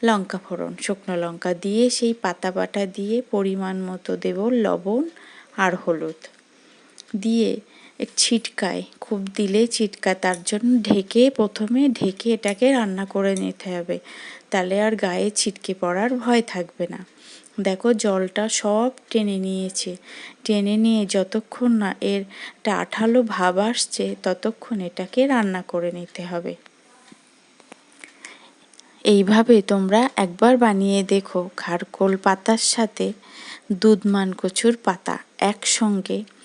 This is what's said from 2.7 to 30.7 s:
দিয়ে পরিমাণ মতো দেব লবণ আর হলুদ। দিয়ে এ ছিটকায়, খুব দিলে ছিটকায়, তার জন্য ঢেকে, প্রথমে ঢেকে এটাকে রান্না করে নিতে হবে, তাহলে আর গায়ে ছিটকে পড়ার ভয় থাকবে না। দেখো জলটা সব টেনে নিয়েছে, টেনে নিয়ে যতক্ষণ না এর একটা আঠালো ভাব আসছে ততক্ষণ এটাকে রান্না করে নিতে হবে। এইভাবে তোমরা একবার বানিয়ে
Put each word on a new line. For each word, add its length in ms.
দিয়ে 360
পরিমাণ 600
মতো 340
দেব 320
লবণ 600
আর 180
হলুদ। 540
দিয়ে 440
এ 60
ছিটকায়, 640
খুব 360
দিলে 300
ছিটকায়, 540
তার 220
জন্য 400
ঢেকে, 480
প্রথমে 580
ঢেকে 440
এটাকে 400
রান্না 320
করে 320
নিতে 400
হবে, 220
তাহলে 320
আর 140
গায়ে 340
ছিটকে 440
পড়ার 360
ভয় 320
থাকবে 480
না। 160
দেখো 340
জলটা 540
সব 420
টেনে 280
নিয়েছে, 580
টেনে 320
নিয়ে 300
যতক্ষণ 680
না 280
এর 200
একটা 580
আঠালো 440
ভাব 360
আসছে 640
ততক্ষণ 580
এটাকে 460
রান্না 360
করে 300
নিতে 320
হবে। 300
এইভাবে 580
তোমরা 540
একবার 400
বানিয়ে 460